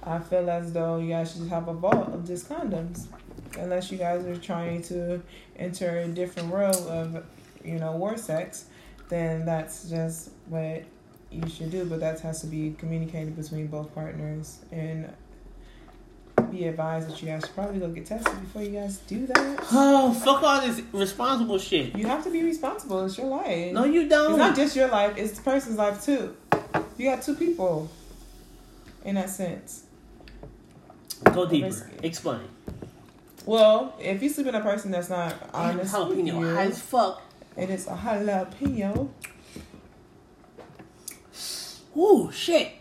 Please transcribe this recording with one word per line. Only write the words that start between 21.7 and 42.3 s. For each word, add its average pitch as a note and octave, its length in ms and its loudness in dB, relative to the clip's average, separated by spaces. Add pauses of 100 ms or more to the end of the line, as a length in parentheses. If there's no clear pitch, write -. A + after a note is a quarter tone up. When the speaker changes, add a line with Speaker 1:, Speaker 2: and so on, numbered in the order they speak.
Speaker 1:
You G#3+ 120 -2
have D4 160 0
to - 80 -4
be E4 120 0
responsible. D#4+ 640 -2
It's F#3+ 120 -6
your C4 100 -4
life. G3 460 -2
Speaker 2:
No, A3+ 100 2
you D4+ 260 6
don't. D4+ 220 8
Speaker 1:
It's D#4+ 80 4
not F4 160 8
just C#4 200 4
your C4 120 6
life. G#3 300 4
It's G#3+ 200 -2
the - 60 -16
person's C4 340 2
life, G#3 260 0
too. C#4 320 0 (640)
You B3 120 2
got B3+ 120 0
two D4 140 -2
people F#3 540 0 (1120)
in G3 120 -2
that F#3 140 0
sense. - 540 -6 (1500)
Speaker 2:
Go F3+ 120 4
deeper. E3 220 2
Speaker 1:
Risky. - 240 -8 (120)
Speaker 2:
Explain. E3 380 -4 (1040)
Speaker 1:
Well, A3 540 8
if G3 220 -2
you C#4+ 80 4
sleep C#4+ 180 0
in A#3 80 0
a G#3 60 2
person G#3 300 0
that's F3 180 -2
not F3 240 -2 (180)
Speaker 2:
Damn, E3+ 280 0
Speaker 1:
honest G3 180 -2
with F#3+ 220 0
Speaker 2:
jalapeno E3+ 200 2
Speaker 1:
you, E3 160 2
Speaker 2:
high F#3 100 4
as - 140 0
fuck. G3+ 420 2 (360)
Speaker 1:
and F#3 140 -2
it's F#3+ 160 -4
a - 80 -6
jalapeno. G#3 1120 0 (3000)
Speaker 2:
Ooh, D4+ 340 8